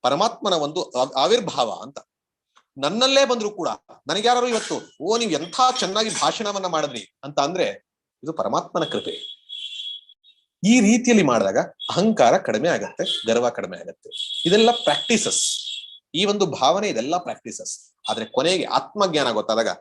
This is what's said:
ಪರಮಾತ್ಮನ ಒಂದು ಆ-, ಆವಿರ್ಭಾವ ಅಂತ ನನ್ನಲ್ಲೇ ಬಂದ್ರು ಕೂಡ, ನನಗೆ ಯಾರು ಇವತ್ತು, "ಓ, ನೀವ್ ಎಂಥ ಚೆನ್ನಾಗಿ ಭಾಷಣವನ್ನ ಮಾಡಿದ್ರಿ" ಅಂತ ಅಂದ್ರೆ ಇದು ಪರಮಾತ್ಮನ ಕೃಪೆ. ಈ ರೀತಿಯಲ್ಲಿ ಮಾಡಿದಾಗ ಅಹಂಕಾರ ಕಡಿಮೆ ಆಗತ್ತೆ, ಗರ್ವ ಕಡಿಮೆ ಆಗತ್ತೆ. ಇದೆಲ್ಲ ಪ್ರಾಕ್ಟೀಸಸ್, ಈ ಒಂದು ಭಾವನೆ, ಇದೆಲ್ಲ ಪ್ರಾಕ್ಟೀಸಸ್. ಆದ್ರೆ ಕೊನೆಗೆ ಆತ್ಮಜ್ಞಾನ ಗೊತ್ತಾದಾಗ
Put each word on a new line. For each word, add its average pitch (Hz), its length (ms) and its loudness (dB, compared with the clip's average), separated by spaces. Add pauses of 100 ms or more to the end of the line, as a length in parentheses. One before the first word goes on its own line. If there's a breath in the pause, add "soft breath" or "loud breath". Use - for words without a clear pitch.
ಪರಮಾತ್ಮನ 165 500 0
ಒಂದು 160 380 -2
ಆ-, 127 260 -2
ಆವಿರ್ಭಾವ 151 540 2
ಅಂತ 98 280 -12 (840)
ನನ್ನಲ್ಲೇ 262 400 2
ಬಂದ್ರು 226 260 -2
ಕೂಡ, 170 180 -6 (380)
ನನಗೆ 196 220 0
ಯಾರು 247 200 4
ಇವತ್ತು, - 560 -4
"ಓ, 214 140 0
ನೀವ್ 226 140 0
ಎಂಥ 160 280 -4 (180)
ಚೆನ್ನಾಗಿ 208 320 -2
ಭಾಷಣವನ್ನ 190 560 -2
ಮಾಡಿದ್ರಿ" 147 580 -4
ಅಂತ 147 140 -4
ಅಂದ್ರೆ 143 500 -2 (360)
ಇದು 160 80 -6
ಪರಮಾತ್ಮನ 160 520 -2
ಕೃಪೆ. - 540 -8 (1300)
ಈ 233 160 8
ರೀತಿಯಲ್ಲಿ 220 440 6
ಮಾಡಿದಾಗ 110 340 2 (320)
ಅಹಂಕಾರ 170 480 4
ಕಡಿಮೆ 117 300 0
ಆಗತ್ತೆ, 123 580 -2
ಗರ್ವ 117 240 2
ಕಡಿಮೆ 90 280 -8
ಆಗತ್ತೆ. - 320 -18 (360)
ಇದೆಲ್ಲ 220 240 6
ಪ್ರಾಕ್ಟೀಸಸ್, - 960 0 (480)
ಈ 170 100 0
ಒಂದು 202 220 2
ಭಾವನೆ, 160 420 2
ಇದೆಲ್ಲ 139 280 -2
ಪ್ರಾಕ್ಟೀಸಸ್. - 800 -10 (140)
ಆದ್ರೆ 110 160 -4
ಕೊನೆಗೆ 160 400 0
ಆತ್ಮಜ್ಞಾನ 151 680 0
ಗೊತ್ತಾದಾಗ 107 380 0 (120)